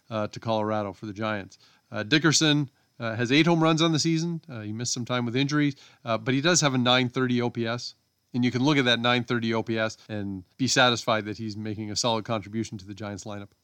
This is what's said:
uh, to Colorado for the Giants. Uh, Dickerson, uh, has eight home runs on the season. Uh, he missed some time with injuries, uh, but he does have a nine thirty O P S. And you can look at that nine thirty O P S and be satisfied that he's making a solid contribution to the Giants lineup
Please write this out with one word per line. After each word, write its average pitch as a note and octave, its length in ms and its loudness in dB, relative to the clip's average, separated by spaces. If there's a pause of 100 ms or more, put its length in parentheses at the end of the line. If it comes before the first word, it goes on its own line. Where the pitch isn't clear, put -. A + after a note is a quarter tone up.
uh, G#2+ 200 -2
to - 100 -16
Colorado G#2+ 540 -2
for A2 140 -14
the G#2 60 -8
Giants. G#2 460 -6 (320)
Uh, G#2+ 140 -6
Dickerson, D3 680 2 (300)
uh, A2+ 160 -4
has A#2+ 160 0
eight D#3 140 6
home E3 160 4
runs D#3+ 200 4
on E3 100 4
the D3+ 60 2
season. E3 500 -2
Uh, A#2 120 -10
he G#2+ 120 -8
missed A#2 200 -6
some A#2 120 -6
time B2 220 -2
with A#2 80 -4
injuries, C#3 400 0 (300)
uh, A2+ 120 0
but A2 160 -2
he C3+ 80 2
does E3 200 4
have C#3+ 140 4
a C3 40 2
nine B2 300 4
thirty B2 340 0
O A#2+ 80 0
P A#2 160 -4
S. A#2+ 300 -8 (380)
And B2 100 2
you A#2+ 60 4
can B2+ 140 0
look D3 120 6
at C3+ 80 4
that A#2+ 160 4
nine B2 240 2
thirty A2+ 300 0
O A2 80 0
P A2+ 160 -4
S A2 180 -2 (120)
and G2 340 -6 (160)
be C3 80 0
satisfied A#2 580 2
that G#2 140 -8
he's G#2+ 180 -8
making G#2+ 340 -8
a G2+ 60 -8
solid A2+ 280 0
contribution G#2+ 540 -6
to F2+ 80 -16
the G#2 60 -14
Giants G2+ 320 -10
lineup G2+ 240 -12 (160)